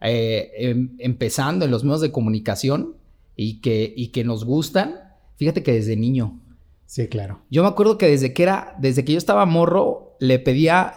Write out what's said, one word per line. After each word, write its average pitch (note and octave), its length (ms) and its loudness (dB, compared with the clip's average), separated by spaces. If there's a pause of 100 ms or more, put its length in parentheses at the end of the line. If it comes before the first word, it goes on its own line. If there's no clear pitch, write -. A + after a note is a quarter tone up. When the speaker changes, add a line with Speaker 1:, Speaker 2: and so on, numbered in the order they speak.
Speaker 1:
eh, A2+ 560 -2
em-, B2 400 -2
empezando C#3 680 -2
en C#3 40 0
los A#2 140 0
medios D3 180 0
de D#3 100 0
comunicación A2+ 840 -2 (400)
y A2 260 -6
que, A2 340 -2
y A#2+ 120 -6
que A#2+ 160 -4
nos A2+ 200 -4
gustan, D#3+ 520 -2 (400)
fíjate D#3+ 260 -2
que C#3 120 0
desde A2 220 0
niño. A#2 440 -2 (480)
Speaker 2:
Sí, A#2 200 -6
claro. G2+ 340 -8 (100)
Speaker 1:
Yo D3 100 4
me G3 80 4
acuerdo G#3 300 2
que F#3+ 80 6
desde C3+ 260 2
que F3 80 -2
era, F#3+ 380 0
desde C3+ 260 0
que D3+ 60 -2
yo E3 80 2
estaba G3+ 260 2
morro, E3+ 720 0
le C3 220 2
pedía D#3 580 2